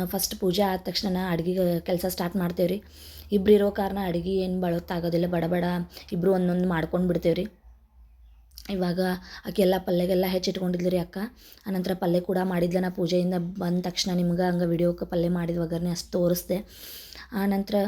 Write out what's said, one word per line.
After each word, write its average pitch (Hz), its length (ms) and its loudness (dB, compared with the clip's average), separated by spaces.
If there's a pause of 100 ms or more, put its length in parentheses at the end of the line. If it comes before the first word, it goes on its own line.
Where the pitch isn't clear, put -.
ಫಸ್ಟ್ 190 300 -4
ಪೂಜೆ 190 260 2
ಆದ 185 240 0
ತಕ್ಷಣ 185 300 -2 (120)
ಅಡ್ಗೆ 170 240 0 (280)
ಕೆಲಸ 180 280 -2
ಸ್ಟಾರ್ಟ್ 175 280 -4
ಮಾಡ್ತೇವ್ರಿ. 175 400 0 (560)
ಇಬ್ರು 202 220 6
ಇರೋ 202 160 6
ಕಾರಣ 196 360 -2
ಅಡ್ಗೆ 175 260 -2 (120)
ಏನ್ 185 160 -2
ಬಳೊತ್ತಾಗೋದಿಲ್ಲ, 170 680 0
ಬಡ 175 260 0
ಬಡ 175 120 0 (480)
ಇಬ್ರು 180 200 2
ಒಂದೊಂದ್ 180 360 2
ಮಾಡ್ಕೊಂಡ್ 175 400 0
ಬಿಡ್ತೇವ್ರಿ. 170 360 2 (1300)
ಇವಾಗ 180 300 0 (440)
ಆಕಿ 214 180 0
ಎಲ್ಲ 185 140 6 (100)
ಪಲ್ಯಗೆಲ್ಲ 180 420 2
ಹೆಚ್ಚಿಟ್ಕೊಂಡಿದ್ಲು 185 640 0
ರೀ 180 40 4
ಅಕ್ಕ. 170 200 -6 (480)
ಆನಂತರ 185 340 -2
ಪಲ್ಯ 180 200 2
ಕೂಡ 185 240 0
ಮಾಡಿದ್ಲ. 180 360 2
ನಾ 185 100 0
ಪೂಜೆಯಿಂದ 180 460 2 (220)
ಬಂದ 180 240 0
ತಕ್ಷಣ 180 340 -4
ನಿಮ್ಗೆ 175 320 2
ಹಂಗ 175 240 0
ವಿಡಿಯೋಕ್ಕೆ 175 340 0
ಪಲ್ಯ 170 240 0
ಮಾಡಿದ 170 340 -2
ಒಗ್ಗರಣೆ 170 320 -2
ಅಷ್ಟ್ - 160 -10
ತೋರಿಸ್ದೆ. 175 460 0 (840)
ಆನಂತರ 196 340 0 (120)